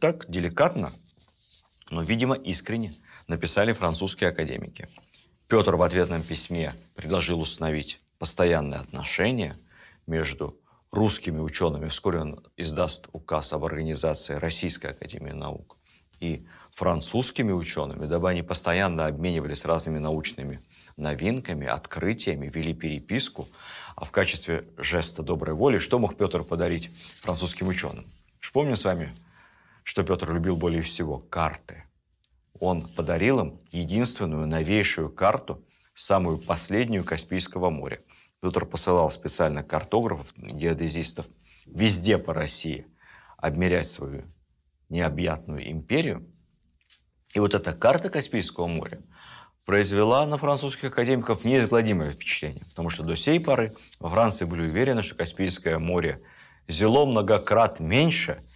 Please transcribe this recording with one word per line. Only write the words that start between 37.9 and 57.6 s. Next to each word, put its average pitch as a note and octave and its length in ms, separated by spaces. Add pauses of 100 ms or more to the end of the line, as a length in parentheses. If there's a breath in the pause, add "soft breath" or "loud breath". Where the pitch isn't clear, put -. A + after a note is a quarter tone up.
Пётр F2+ 260
посылал E2+ 440
специально D2+ 520
картографов, D#2+ 720
геодезистов D#2+ 920 (400 soft breath)
везде G2+ 520
по E2+ 160
России D2+ 520 (500 loud breath)
обмерять E2+ 500
свою C#2 380 (640)
необъятную D#2 840
империю. A2+ 560 (1080)
И G#2 60
вот G2+ 140
эта F2 180
карта C#3+ 380
Каспийского G#2+ 560
моря - 340 (640 loud breath)
произвела G#2 640
на D3 120
французских C#3 500
академиков A#2+ 560
неизгладимое A2 680
впечатление, - 520
потому E2+ 260
что - 120
до E2 140
сей D#3 220
поры B2 380 (220 loud breath)
во - 100
Франции G2 380
были E2+ 160
уверены, G#2+ 400
что - 120
Каспийское E2+ 640
море E2 440 (460 loud breath)
зело G#2+ 380
многократ G#2+ 760